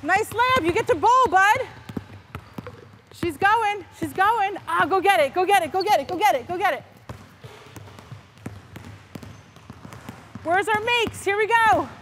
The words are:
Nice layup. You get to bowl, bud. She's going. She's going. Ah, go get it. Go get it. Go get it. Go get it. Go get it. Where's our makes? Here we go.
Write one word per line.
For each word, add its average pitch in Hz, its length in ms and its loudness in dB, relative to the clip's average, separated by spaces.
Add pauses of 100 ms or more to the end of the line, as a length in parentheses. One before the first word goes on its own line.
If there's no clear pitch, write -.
Nice 381 240 0
layup. 508 340 0
You 339 60 0
get 427 160 -2
to 480 80 2
bowl, 480 340 4
bud. 403 380 2 (1400)
She's 339 260 -6
going. 415 480 2 (140)
She's 294 140 -6
going. 403 440 2 (120)
Ah, 349 200 2
go 381 120 2
get 370 180 4
it. 285 160 0
Go 370 100 2
get 370 200 2
it. 269 80 -8
Go 381 100 -2
get 381 160 2
it. 269 80 -2
Go 359 100 -8
get 359 200 2
it. 240 100 -6
Go 359 100 -6
get 370 180 0
it. 220 100 -12 (3500)
Where's 349 240 0
our 427 120 0
makes? 466 440 -2
Here 403 120 0
we 415 120 0
go. 427 400 2 (140)